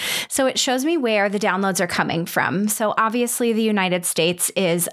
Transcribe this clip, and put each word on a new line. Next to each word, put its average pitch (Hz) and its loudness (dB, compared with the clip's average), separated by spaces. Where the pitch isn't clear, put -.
So 269 0
it 262 -2
shows 262 0
me 330 2
where 220 2
the 202 -2
downloads 190 2
are 175 2
coming 170 -2
from. 185 0
So 208 0
obviously 240 0
the 220 0
United 185 2
States 175 0
is 175 2